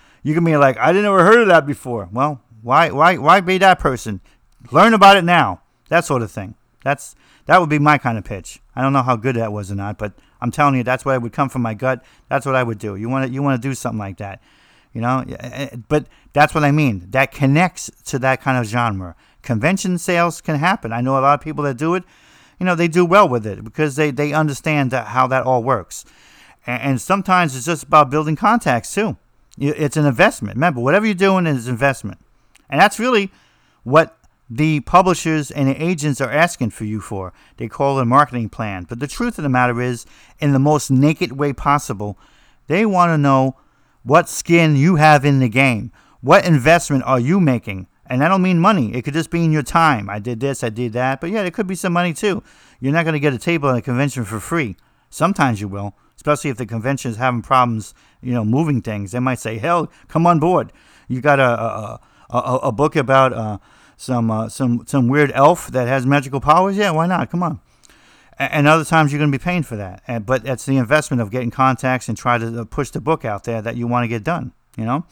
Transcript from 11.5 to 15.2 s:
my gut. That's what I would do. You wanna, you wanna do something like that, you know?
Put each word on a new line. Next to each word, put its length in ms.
my 120
gut. 300
That's 160
what 100
I 80
would 160
do. 160
You 140
wanna, 180
you 160
wanna 140
do 160
something 260
like 180
that, 240
you 80
know? 260